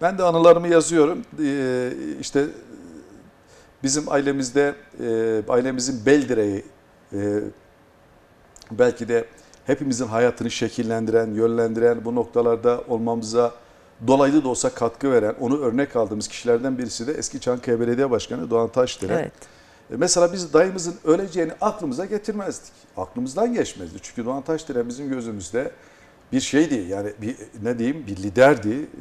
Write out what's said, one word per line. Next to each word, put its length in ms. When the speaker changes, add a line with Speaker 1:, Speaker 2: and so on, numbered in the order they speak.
Speaker 1:
ben 160
de 40
anılarımı 460
yazıyorum. 560
E, 460
işte 260
bizim 300
ailemizde, 600
e, 480
ailemizin 580
bel 220
direği, 360
e, 260
belki 380
de 160
hepimizin 400
hayatını 440
şekillendiren, 840
yönlendiren, 680
bu 100
noktalarda 760
olmamıza 640
dolaylı 380
da 40
olsa 220
katkı 420
veren, 280
onu 200
örnek 360
aldığımız 320
kişilerden 500
birisi 280
de 60
eski 280
Çankaya 400
Belediye 300
Başkanı 400
Doğan 180
Taşdelen. 500
Speaker 2:
Evet. 140
Speaker 1:
E, 60
mesela 360
biz 200
dayımızın 420
öleceğini 560
aklımıza 440
getirmezdik. 680
Aklımızdan 580
geçmezdi. 480
Çünkü 220
Doğan 180
Taşdelen 460
bizim 200
gözümüzde 640
bir 80
şeydi. 340
Yani 380
bir, 140
ne 160
diyeyim, 280
bir 100
liderdi. 720